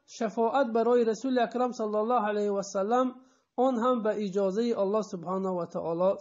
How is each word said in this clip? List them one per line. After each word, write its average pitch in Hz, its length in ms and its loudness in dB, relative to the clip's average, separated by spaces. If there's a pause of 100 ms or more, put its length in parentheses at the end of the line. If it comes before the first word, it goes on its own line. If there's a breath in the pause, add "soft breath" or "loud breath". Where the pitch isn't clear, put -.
شفاعت 233 600 0
برای 233 380 4
رسول 226 340 0
اکرم 240 340 0
صلی 214 240 -4
الله 220 320 2
علیه 208 220 0
و 196 120 0
سلم، 226 520 0 (420 soft breath)
آن 254 180 2
هم 240 280 2
به 208 220 0
اجازه 202 540 0
الله 202 240 0
سبحانه 190 460 -4
و 180 180 -2
تعالی 170 540 0